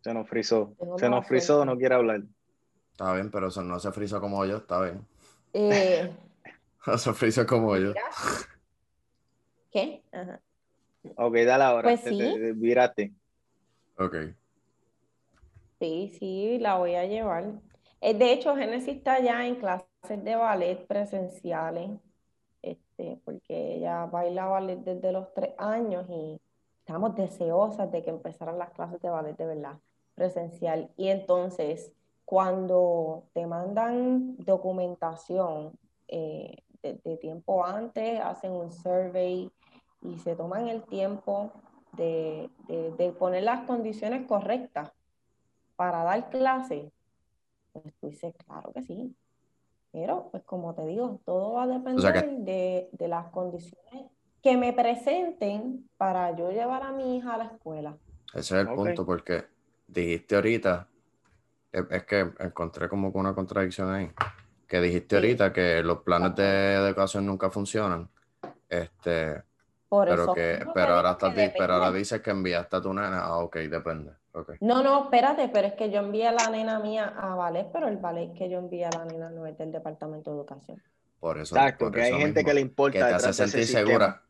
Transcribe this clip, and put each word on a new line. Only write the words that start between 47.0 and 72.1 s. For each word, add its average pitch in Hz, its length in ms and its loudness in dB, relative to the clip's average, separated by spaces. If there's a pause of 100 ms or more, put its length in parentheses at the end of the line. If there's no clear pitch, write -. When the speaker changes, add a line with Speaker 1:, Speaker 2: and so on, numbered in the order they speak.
Speaker 2:
pues 156 120 -18 (160)
tú 147 80 -10
dices, 156 260 -12 (120)
"Claro - 260 -16
que 262 100 -10
sí". 247 340 -10 (760)
Pero, 220 380 -4
pues, 185 140 -10
como 170 300 -8
te 160 120 -8
digo, 208 380 -4
todo 190 300 -2
va 247 100 0
a - 20 0 (280)
Speaker 3:
O 254 60 2
sea - 120 6
que - 80 4
Speaker 2:
depender 277 240 -4
de, 185 480 -2
de 175 160 -6
las 175 220 -4
condiciones 180 800 -10 (320)
que 254 140 6
me 247 160 2
presenten 247 1200 -2
para 180 400 0
yo 175 140 -2
llevar 240 320 -2
a 269 100 -8
mi 262 240 -2
hija 240 180 -6
a 220 40 -4
la 226 80 -4
escuela. 151 500 -12 (380)
Speaker 3:
Ese - 60 -4
es - 120 -4
el 98 160 2
Speaker 1:
Ok. 123 80 -4
Speaker 3:
punto, 131 300 0
porque 87 380 -2 (560)
dijiste 85 360 0
ahorita, 98 520 2 (840)
es, 87 200 -2
es 92 140 -4
que 95 340 0
encontré 85 500 -6
como 98 240 -2
que 98 60 -4
una 95 160 -2
contradicción 95 580 -2
ahí, 95 180 -4 (560)
que 90 140 2
dijiste 87 300 2
Speaker 2:
Sí. 104 60 6
Speaker 3:
ahorita 101 360 6
que 85 300 4
los 85 200 2
planes 90 340 4
de 98 400 4
Speaker 2:
Ajá. 98 120 4
Speaker 3:
educación 98 380 2
nunca 95 240 0
funcionan, 98 580 -2 (600)
este, 82 760 -2 (460)
Speaker 2:
Por 202 200 4
Speaker 3:
pero 123 140 4
Speaker 2:
eso 180 120 2
Speaker 3:
que, 85 240 2
Speaker 2:
mismo - 140 -8
Speaker 3:
pero 90 140 4
Speaker 2:
te 87 60 6
Speaker 3:
ahora 87 160 6
Speaker 2:
digo - 40 4
Speaker 3:
estás 92 220 2
Speaker 2:
que 101 80 2
Speaker 3:
di-, 90 160 2
pero 90 160 4
ahora 90 120 4
Speaker 2:
depende. 92 120 2
Speaker 3:
dices 104 240 -2